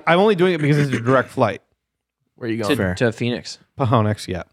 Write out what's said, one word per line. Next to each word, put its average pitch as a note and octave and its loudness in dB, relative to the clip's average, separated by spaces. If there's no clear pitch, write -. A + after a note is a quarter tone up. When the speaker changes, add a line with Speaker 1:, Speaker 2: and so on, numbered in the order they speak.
Speaker 1:
I'm E3+ 4
only G#3 4
doing F3+ 2
it D#3+ -4
because D3 2
it's C#3+ 0
a A#2 -2
direct B2 2
flight. A2 -2
Speaker 2:
Where B2 -12
are A2+ -4
you A2+ -6
going? G#2 -2
Speaker 3:
To, D3 0
Speaker 4:
Fair. F#2+ -2
Speaker 3:
to A#2 0
Phoenix. A#2 -8
Speaker 1:
Pahonix, A2 0
yeah. F2 -8